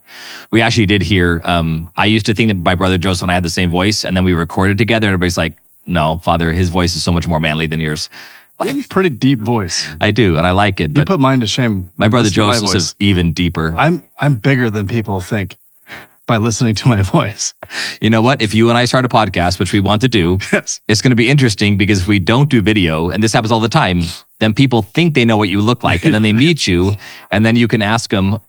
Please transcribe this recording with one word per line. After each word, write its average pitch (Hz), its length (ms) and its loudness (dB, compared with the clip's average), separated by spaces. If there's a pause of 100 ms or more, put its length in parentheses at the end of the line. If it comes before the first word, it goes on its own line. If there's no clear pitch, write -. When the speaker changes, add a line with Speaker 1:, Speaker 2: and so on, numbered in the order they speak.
(500)
Speaker 1:
We 113 100 2
actually 113 260 2
did 101 160 2
hear, 87 420 0
um, 82 520 -2
I 98 100 2
used 107 200 0
to 110 80 0
think 113 140 0
that 101 80 0
my 90 180 0
brother 92 240 0
Joseph 92 240 -2
and 92 80 -2
I 90 40 0
had 90 100 0
the 82 60 -4
same 90 200 -2
voice, 95 340 0
and 92 120 -4
then 92 80 2
we 92 80 2
recorded 95 460 0
together, 110 280 2
and 98 80 0
everybody's 90 240 0
like, 82 180 -4 (300)
"No, 82 380 0
Father, 82 280 0
his 90 180 0
voice 87 260 0
is 78 80 -6
so 90 80 0
much 85 160 -2
more 82 120 0
manly 78 280 -2
than 80 120 -4
yours." 76 300 -6 (500)
Speaker 2:
You - 80 -4
have 277 160 -6
a - 40 -18
pretty 190 220 0
deep 127 280 0
voice. 107 500 -4 (120)
Speaker 1:
I 104 100 2
do, 101 260 2
and 82 100 0
I 90 40 2
like 98 300 0
it, 82 100 -2
Speaker 2:
You - 40 -4
Speaker 1:
but 147 120 2
Speaker 2:
put 180 140 0
mine 131 200 2
to 110 60 -2
shame. 101 500 -2
Speaker 1:
my 107 120 0
brother 117 200 2
Speaker 2:
Listen 98 140 0
to 104 60 2
my 123 60 2
Speaker 1:
Joseph's 101 180 -2
Speaker 2:
voice. 85 260 -2
Speaker 1:
even 90 340 2
deeper. 82 460 -2
Speaker 2:
I'm, 160 240 0 (180)
I'm 139 160 2
bigger 123 340 0
than 101 180 -4
people 104 320 -4
think 95 360 -6 (680)
by 120 120 0
listening 113 360 0
to - 140 -2
my 104 140 4
<laughs> 95 140 0
voice. - 380 -4 (480)
Speaker 1:
You 110 80 2
know 113 100 2
what? 123 220 0
If 104 120 -2
you 117 140 4
and 117 80 2
I 120 100 2
start 127 180 0
a 117 40 -2
podcast, 95 520 0
which 92 120 -4
we 107 80 2
want 101 220 0
to 131 60 4
do, 92 360 2
Speaker 2:
<laughs> - 80 -10
Yes. - 360 -2
Speaker 1:
it's 104 120 0
gonna 127 140 2
be 117 160 2
interesting, 110 480 2
because 101 240 2
if 90 60 -2
we 104 100 2
don't 120 320 2
do 123 100 4
video, 87 500 0
and 95 120 -2
this 113 100 0
happens 117 200 0
all 110 80 2
the 113 80 0
time, 95 340 0 (380)
then 110 140 2
people 139 280 2
think 165 320 0
they 123 100 2
know 113 120 2
what 104 120 0
you 98 120 -2
look 117 240 0
like, 85 200 0
and 160 80 4
then 107 100 2
they 107 120 2
meet 147 320 2
you, 92 260 2 (200)
Speaker 2:
<laughs> - 180 -20
Speaker 1:
and 107 160 2
then 113 100 2
you 117 120 2
can 113 120 0
ask 107 300 -2
them 98 380 0